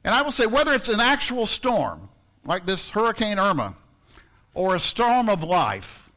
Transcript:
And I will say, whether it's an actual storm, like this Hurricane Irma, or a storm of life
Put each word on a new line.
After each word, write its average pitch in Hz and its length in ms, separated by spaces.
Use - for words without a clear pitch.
And 196 100
I 262 80
will 285 100
say, 233 140
whether 285 280
it's 240 160
an 214 100
actual 247 460
storm, 127 640
like 175 220
this 190 240
Hurricane 214 500
Irma, 147 380
or 185 220
a 175 40
storm 240 500
of 185 120
life 147 760